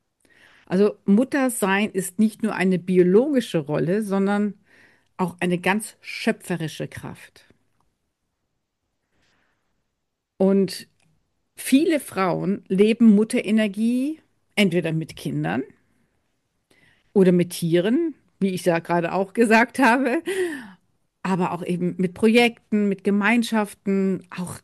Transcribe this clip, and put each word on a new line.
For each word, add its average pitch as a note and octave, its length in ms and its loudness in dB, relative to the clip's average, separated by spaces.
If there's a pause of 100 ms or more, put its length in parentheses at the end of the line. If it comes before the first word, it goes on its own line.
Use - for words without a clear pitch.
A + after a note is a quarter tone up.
(640)
Also G3 380 0
Mutter C4 460 2
sein G3+ 420 0
ist - 280 -6
nicht G#3+ 220 0
nur G#3+ 140 -4
eine F#3 240 0
biologische F#3 800 2
Rolle, D3+ 440 -2
sondern G3+ 520 -2 (640)
auch F3 240 -4
eine F3+ 160 0
ganz F#3+ 420 -2
schöpferische - 880 -6
Kraft. - 560 -18 (3000)
Und F#3+ 500 0 (720)
viele D4+ 420 2
Frauen F3 680 -4
leben G#3+ 440 6
Mutterenergie A3 1080 0 (340)
entweder E3+ 380 0
mit D#3+ 240 -6
Kindern D#3+ 460 -4 (1500)
oder F#3 220 6
mit F3 160 2
Tieren, G#3+ 640 0 (240)
wie G3 120 0
ich F3+ 120 -8
ja E3 160 2
gerade E3+ 320 -2
auch F#3 220 -4
gesagt A3+ 460 2
habe, C4 440 2 (960)
aber F3 320 -2
auch E3+ 120 -8
eben F3 320 -2
mit F3+ 160 -2
Projekten, A3+ 760 0
mit F#3+ 160 -4
Gemeinschaften, G3+ 1300 -2
auch F3+ 340 -10